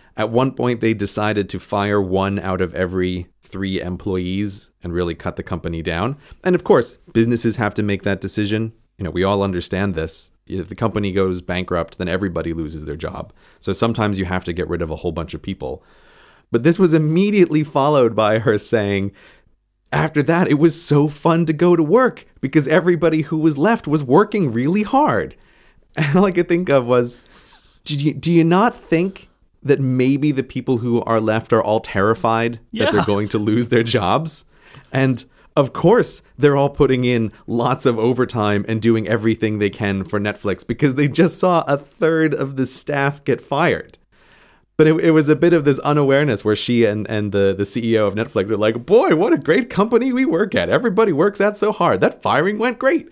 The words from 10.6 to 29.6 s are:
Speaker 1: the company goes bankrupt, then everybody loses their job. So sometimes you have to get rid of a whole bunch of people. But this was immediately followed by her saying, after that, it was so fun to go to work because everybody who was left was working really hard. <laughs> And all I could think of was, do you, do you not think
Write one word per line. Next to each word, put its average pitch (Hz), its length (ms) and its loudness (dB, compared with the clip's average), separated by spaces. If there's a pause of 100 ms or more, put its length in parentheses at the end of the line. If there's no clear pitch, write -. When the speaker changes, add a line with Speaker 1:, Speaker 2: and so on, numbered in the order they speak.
Speaker 1:
the 101 60 -14
company 101 380 -2
goes 92 280 0
bankrupt, 87 580 -6
then 90 100 -6
everybody 85 440 -4
loses 78 340 -8
their 76 100 -8
job. 78 360 -12 (280)
So 101 120 -4
sometimes 110 460 -2
you 95 60 -2
have 90 200 -4
to 90 80 -6
get 85 160 -6
rid 82 140 -6
of 80 80 -4
a 76 60 -6
whole 85 160 -6
bunch 82 220 -8
of 78 80 -14
people. 69 420 -10 (680)
But - 100 0
this 170 160 2
was 180 160 4
immediately 160 720 2
followed 139 500 2
by 110 240 2
her 107 200 0
saying, 101 520 -2 (840)
after 147 320 0
that, 165 220 2
it 139 120 2
was 156 220 2
so 147 280 2
fun 165 380 0
to 160 60 0
go 175 220 2
to 165 80 4
work 214 440 2 (140)
because 147 280 0
everybody 160 540 2
who 156 160 -4
was 156 200 2
left 220 300 0
was 147 160 0
working 165 480 2
really 147 320 0
hard. 151 500 0 (320)
<laughs> - 300 -20
And 147 200 0
all 190 100 6
I 196 60 0
could 170 160 0
think 175 200 0
of 135 180 4
was, 120 300 2 (680)
do 147 120 -4
you, 143 160 0
do - 180 -4
you 165 140 6
not 190 360 2
think 175 480 -4 (340)